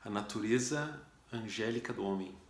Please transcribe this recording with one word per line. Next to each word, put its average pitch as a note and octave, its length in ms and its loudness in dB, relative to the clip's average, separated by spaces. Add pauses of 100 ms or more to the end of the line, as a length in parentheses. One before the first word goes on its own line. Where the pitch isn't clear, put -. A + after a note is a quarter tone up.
a - 40 -8
natureza A#2 920 2 (300)
angélica A2+ 600 -2
do G2+ 120 0
homem. G2 280 0 (180)